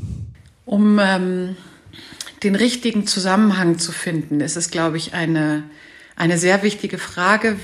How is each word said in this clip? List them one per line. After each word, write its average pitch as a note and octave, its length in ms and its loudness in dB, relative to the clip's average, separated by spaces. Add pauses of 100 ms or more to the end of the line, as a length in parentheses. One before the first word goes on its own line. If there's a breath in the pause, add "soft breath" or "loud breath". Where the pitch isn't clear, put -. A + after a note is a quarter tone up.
(640 loud breath)
Um, G#3 360 4
ähm, F#3 500 0 (960 loud breath)
den G3 100 2
richtigen A3 520 0
Zusammenhang F#3 720 2
zu - 120 -6
finden, D3+ 500 -2
ist C#3 160 -2
es, E3+ 140 -4
glaube E3 280 -2
ich, D#3+ 160 -8
eine, D#3 500 0 (500 loud breath)
eine E3+ 240 2
sehr F#3+ 240 2
wichtige G#3 360 -2
Frage, G#3 640 0